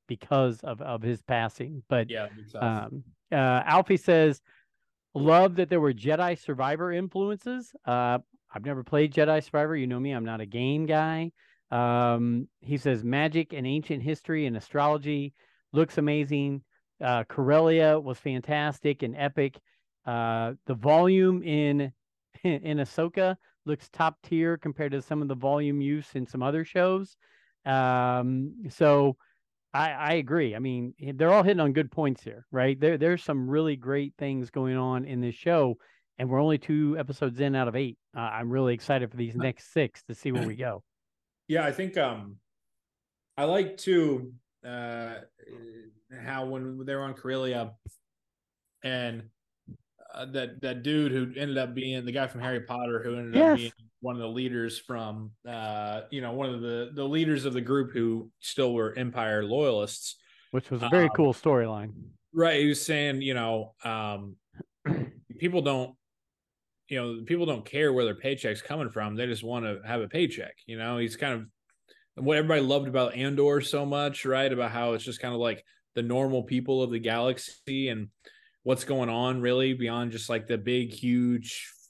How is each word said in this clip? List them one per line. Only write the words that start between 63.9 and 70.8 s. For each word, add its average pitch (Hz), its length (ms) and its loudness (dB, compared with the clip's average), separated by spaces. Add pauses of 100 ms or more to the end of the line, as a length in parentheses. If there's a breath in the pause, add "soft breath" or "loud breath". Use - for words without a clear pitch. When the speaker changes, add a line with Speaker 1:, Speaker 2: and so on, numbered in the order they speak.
Speaker 1:
<clears throat> - 540 -6
Speaker 2:
people 180 220 -2
don't, 131 340 -2 (920)
you 139 120 -6
know, 117 240 -8
people 170 200 -2
don't 120 200 -4
care 147 280 0
where 123 120 2
their 107 100 0
paycheck's 131 460 -4
coming 143 280 -6
from. 107 260 -6
They 120 100 -4
just 117 180 -6
wanna 113 340 -6 (100)
have 117 140 -2
a 104 80 -4
paycheck. 151 460 -4 (120)
You 113 100 -12
know, 117 200 -4